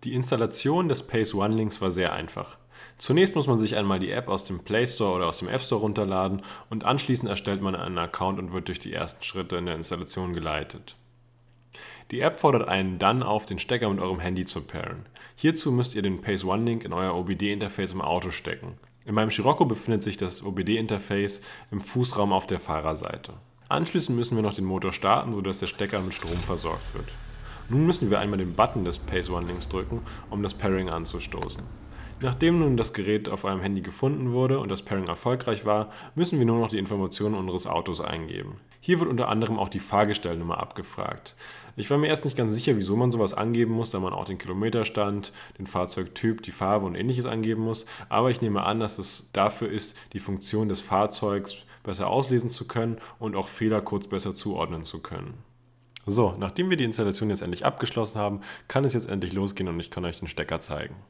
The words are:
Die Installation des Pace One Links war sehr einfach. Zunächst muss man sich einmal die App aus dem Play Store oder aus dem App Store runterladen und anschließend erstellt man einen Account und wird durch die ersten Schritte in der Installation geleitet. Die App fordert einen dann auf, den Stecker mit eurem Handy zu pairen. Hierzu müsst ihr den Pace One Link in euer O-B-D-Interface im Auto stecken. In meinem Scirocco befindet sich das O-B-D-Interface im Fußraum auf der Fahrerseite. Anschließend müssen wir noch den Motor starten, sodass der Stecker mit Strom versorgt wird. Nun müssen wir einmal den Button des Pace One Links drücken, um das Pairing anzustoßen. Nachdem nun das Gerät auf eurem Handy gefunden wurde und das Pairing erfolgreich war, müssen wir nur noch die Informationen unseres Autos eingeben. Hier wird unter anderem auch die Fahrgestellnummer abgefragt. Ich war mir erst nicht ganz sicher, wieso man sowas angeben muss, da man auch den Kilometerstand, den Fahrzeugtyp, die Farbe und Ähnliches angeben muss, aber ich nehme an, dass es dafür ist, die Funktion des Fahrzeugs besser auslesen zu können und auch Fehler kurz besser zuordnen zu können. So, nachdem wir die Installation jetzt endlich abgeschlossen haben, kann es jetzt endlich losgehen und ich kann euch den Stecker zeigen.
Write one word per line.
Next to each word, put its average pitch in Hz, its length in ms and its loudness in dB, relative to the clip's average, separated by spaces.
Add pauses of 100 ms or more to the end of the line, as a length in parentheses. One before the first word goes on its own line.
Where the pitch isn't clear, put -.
Die 127 120 -6
Installation 127 720 2
des 139 160 0
Pace 110 300 0
One 104 200 2
Links 110 260 0
war 95 120 2
sehr 85 200 2
einfach. 87 460 -8 (400)
Zunächst 180 380 6
muss 143 100 2
man 120 140 4
sich 107 160 2
einmal 98 240 2
die 92 100 0
App 120 180 -4
aus 98 160 0
dem 87 200 -6
Play 117 240 2
Store 101 260 2
oder 90 140 2
aus 80 100 -2
dem 90 80 -4
App 123 160 -2
Store 113 180 0
runterladen 98 640 0 (280)
und 110 140 -6
anschließend 123 460 2
erstellt 98 320 -2
man 95 140 0
einen 87 220 -4
Account 92 420 -2
und 90 120 -8
wird 90 140 -4
durch 87 140 -6
die - 120 -10
ersten 82 300 -6
Schritte 90 360 -4
in 87 80 -2
der 85 100 -2
Installation 90 560 -4
geleitet. 78 640 -6 (1120)
Die 120 100 -4
App 160 180 2
fordert 120 300 6
einen 95 300 2
dann 107 240 4
auf, 107 240 0
den 98 120 -4
Stecker 117 300 0
mit 98 100 0
eurem 92 220 0
Handy 90 240 0
zu - 220 -4
pairen. - 400 -8 (280)
Hierzu 160 380 2
müsst 123 220 2
ihr 107 80 0
den 95 180 0
Pace 98 240 -2
One 98 200 2
Link 117 200 0
in 92 80 -6
euer 90 220 0
O-B-D-Interface 98 800 -2
im 95 80 -4
Auto 87 280 0
stecken. 87 440 -8 (320)
In 107 80 -2
meinem 110 160 4
Scirocco 127 340 4
befindet 110 380 0
sich 104 160 -2
das 92 260 -4
O-B-D-Interface 101 960 0 (300)
im 104 100 -4
Fußraum 104 540 2
auf 95 120 2
der 117 120 -2
Fahrerseite. 78 720 -4 (380)
Anschließend 143 480 0
müssen 117 180 0
wir 110 60 2
noch 101 100 2
den 98 140 -2
Motor 95 260 0
starten, 107 400 2
sodass 95 280 -2
der 95 80 -4
Stecker 101 320 -2
mit 92 120 -4
Strom 85 240 -4
versorgt 85 560 -2
wird. - 140 -6 (640)
Nun 143 160 6
müssen 170 240 4
wir 101 80 4
einmal 101 200 0
den 90 140 -2
Button 104 320 4
des 85 140 -2
Pace 92 320 -2
One 87 160 -2
Links 87 240 -6
drücken, - 320 -2 (260)
um 101 140 -2
das 98 100 0
Pairing 95 380 2
anzustoßen. 85 720 -6 (580)
Nachdem 160 400 4
nun 143 160 6
das 113 160 2
Gerät 104 360 2
auf - 160 -4
eurem 98 180 0
Handy 98 180 0
gefunden 127 520 0
wurde 131 280 4
und - 100 -4
das 95 120 -4
Pairing 95 260 -2
erfolgreich 117 560 0
war, 107 240 4 (260)
müssen 175 240 2
wir 120 80 6
nur 117 140 6
noch 113 80 2
die 107 100 0
Informationen 101 560 0
unseres 92 320 -2
Autos 85 340 0
eingeben. 80 580 -6 (200)
Hier 175 220 4
wird 170 100 2
unter 123 180 2
anderem 110 300 2
auch 98 100 0
die 98 120 -4
Fahrgestellnummer 87 800 2
abgefragt. - 760 -8 (420)
Ich 107 140 -2
war 143 80 6
mir 151 100 4
erst 151 160 2
nicht 135 120 -2
ganz 113 160 2
sicher, 120 240 4
wieso 98 200 2
man 123 140 6
sowas 110 220 2
angeben 117 400 2
muss, 113 180 0
da 101 80 -2
man 92 140 0
auch 92 120 -4
den 95 140 -6
Kilometerstand, 101 920 0 (260)
den 98 80 -8
Fahrzeugtyp, 95 760 -2
die - 100 -12
Farbe 101 340 2
und 87 80 -2
Ähnliches 123 320 0
angeben 113 360 0
muss, 110 240 -2 (220)
aber 113 220 4
ich 123 100 0
nehme 104 240 2
an, 104 140 2
dass 110 200 -2
es - 340 -4
dafür 101 380 2
ist, 101 260 -4 (160)
die 101 60 -6
Funktion 104 500 -2
des 95 120 -2
Fahrzeugs 101 760 0 (260)
besser 95 260 -2
auslesen 123 420 2
zu - 160 -8
können 113 320 -2 (200)
und 110 160 -4
auch 98 140 0
Fehler 110 320 2
kurz 101 260 -4
besser 95 280 -4
zuordnen 85 500 -4
zu 80 160 -10
können. - 340 -10 (720)
So, 101 320 6
nachdem 165 320 0
wir 180 60 4
die 139 80 2
Installation 110 460 2
jetzt 98 120 0
endlich 90 220 -4
abgeschlossen 107 560 -4
haben, 101 200 -2 (280)
kann 135 160 0
es 127 100 2
jetzt 117 140 -2
endlich 95 240 -4
losgehen 98 360 -2
und 85 120 -4
ich 82 100 -8
kann 90 140 -6
euch 85 140 -4
den 80 100 -8
Stecker 80 320 -4
zeigen. 73 360 -8 (140)